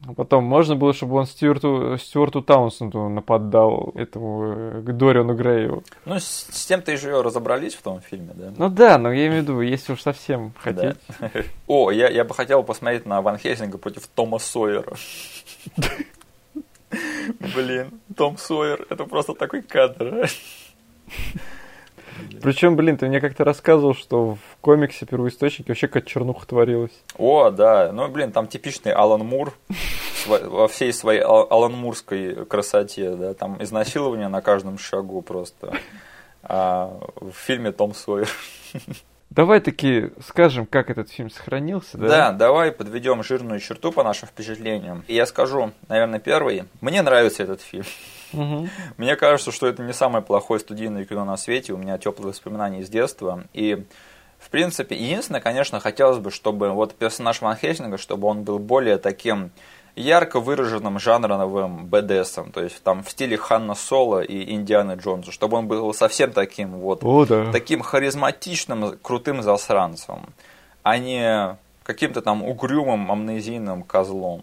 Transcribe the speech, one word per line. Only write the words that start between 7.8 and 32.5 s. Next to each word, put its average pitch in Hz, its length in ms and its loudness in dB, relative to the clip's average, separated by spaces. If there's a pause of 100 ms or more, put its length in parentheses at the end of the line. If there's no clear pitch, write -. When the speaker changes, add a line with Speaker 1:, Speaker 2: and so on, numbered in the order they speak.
Speaker 2:
том 92 200 -8
фильме, - 320 -14
да? 90 240 -14
Speaker 1:
Ну 175 120 2
да, 190 280 10
но 120 160 0
я 147 140 2
имею 160 120 2
в 156 40 0
виду, 135 180 -2
если 131 320 -2
уж 123 80 -8
совсем 127 500 -4 (140)
Speaker 2:
Да. 90 300 -2 (260)
Speaker 1:
хотеть. 113 240 -4 (100)
Speaker 2:
<laughs> - 120 -14
О, 131 240 4
я, 113 180 4
я 117 160 2
бы - 80 -8
хотел 131 300 2
посмотреть 120 420 -4
на 101 160 0
Ван 104 160 0
Хельсинга 110 400 -6
против - 300 -12
Тома 117 300 -2
Сойера. 107 540 -2 (880)
<laughs> 147 80 0 (1700)
Блин, 127 440 -4 (160)
Том 151 220 0
Сойер, 151 520 -4
это - 160 -8
просто 151 280 -4
такой - 280 -6
кадр. 156 720 0
<laughs> - 60 -14 (2000)
Speaker 1:
Причём, 156 360 2
блин, 160 200 4
ты 131 100 -2
мне 135 120 2
как-то 139 240 -2
рассказывал, 143 500 4
что 117 420 0
в 107 40 -12 (220)
комиксе 147 440 4
«Первоисточники» 127 640 -2
вообще 131 180 0
какая-то - 220 -2
чернуха 123 380 -4
творилась. 117 460 2 (240)
Speaker 2:
О, 123 320 6
да. 101 420 6
Ну, 123 160 -4
блин, 139 240 -4
там 110 160 -2
типичный - 460 -6
Алан 107 320 4
Мур 139 280 -4 (720)
во, 104 140 4
во 98 300 2
всей 123 240 -2
своей 110 280 2
ал-, 110 280 6
Алан 117 240 4
Мурской 110 720 -6
красоте, 98 720 -2